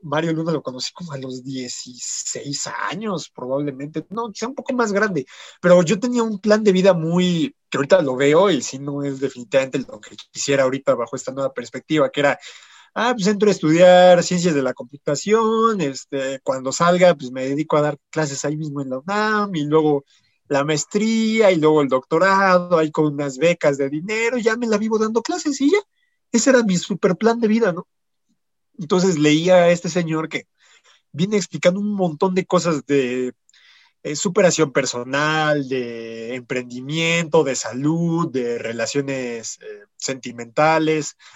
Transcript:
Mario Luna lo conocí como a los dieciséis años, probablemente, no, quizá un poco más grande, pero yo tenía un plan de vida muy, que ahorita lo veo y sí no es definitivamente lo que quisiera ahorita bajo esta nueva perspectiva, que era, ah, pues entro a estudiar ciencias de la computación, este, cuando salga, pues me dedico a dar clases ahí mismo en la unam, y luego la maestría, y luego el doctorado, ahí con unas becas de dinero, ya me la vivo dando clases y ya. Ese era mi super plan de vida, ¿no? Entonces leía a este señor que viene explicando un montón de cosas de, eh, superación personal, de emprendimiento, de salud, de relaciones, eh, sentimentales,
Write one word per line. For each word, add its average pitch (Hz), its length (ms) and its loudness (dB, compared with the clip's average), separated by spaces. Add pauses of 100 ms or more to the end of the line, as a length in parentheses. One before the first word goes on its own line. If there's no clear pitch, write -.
Mario 160 320 -2
Luna 165 180 -4
lo 139 100 -4
conocí 127 300 -10
como 175 200 -14
a 135 60 -10
los 131 240 -10
dieciséis 127 1200 -10 (240)
años, 190 440 -8
probablemente, 143 760 -6
no, 233 200 -8
quizá 220 160 -10
un 269 80 -10
poco 262 180 -8
más 240 200 0
grande, 190 340 -2 (340)
pero 180 220 6
yo 185 160 0
tenía 247 240 0
un 220 160 -2
plan 214 240 2
de 208 100 6
vida 185 200 6
muy, 170 640 0 (140)
que 131 80 -4
ahorita 143 240 4
lo 131 120 -2
veo 147 360 4
y 139 120 0
sí - 160 -10
no 143 240 -8
es 139 160 -6
definitivamente 135 600 -2
lo 123 220 -10
que - 160 -20 (140)
quisiera 139 320 0
ahorita 135 320 0
bajo 120 220 -6
esta 131 160 -10
nueva 135 200 -6
perspectiva, 131 580 -2
que 147 100 -4
era, 143 180 2 (560)
ah, 233 220 -2
pues 185 100 -2
entro 208 220 2
a 196 40 4
estudiar 180 680 8
ciencias 175 320 0
de 139 80 0
la 123 120 -2
computación, 220 1040 -2
este, 135 640 -6
cuando 131 260 -4
salga, 175 460 4
pues 127 160 -10
me 131 160 -6
dedico 151 280 -2
a 147 60 4
dar 147 160 -2 (120)
clases 147 340 -4
ahí 151 120 -4
mismo 147 240 -8
en 131 100 -8
la 127 80 -6
unam, 208 580 -2
y 147 80 -2
luego 151 400 2 (420)
la 139 160 0
maestría, 220 880 2
y 185 60 2
luego 156 260 4
el 139 60 0
doctorado, 180 920 2
ahí 160 120 2
con 151 240 0
unas 143 240 -6
becas 156 400 2
de 139 100 0
dinero, 214 500 -2
ya 226 180 0
me 240 100 -4
la 214 100 2
vivo 220 220 0
dando 220 240 0
clases 311 380 -4
y 277 100 4
ya. 403 80 4 (520)
Ese 240 200 2
era 247 120 6
mi 190 140 2
super 170 400 0
plan 233 240 2
de 226 80 2
vida, 214 240 2
¿no? 165 160 -10 (920)
Entonces 180 400 0
leía 156 380 2
a 175 140 6
este 175 180 -2
señor 160 400 -4
que - 180 -10 (640)
viene 196 240 -2
explicando 180 440 -2
un 208 140 -2
montón 185 400 -2
de 180 100 0
cosas 160 400 -2
de, 127 480 -2 (680)
eh, 147 140 -6
superación 175 540 2
personal, 147 960 -2
de 117 680 -8
emprendimiento, 143 1080 -2
de 135 140 -2
salud, 160 760 -2
de 120 280 -4
relaciones, 117 1040 -6
eh, 104 220 -16 (120)
sentimentales, 143 1200 -2 (200)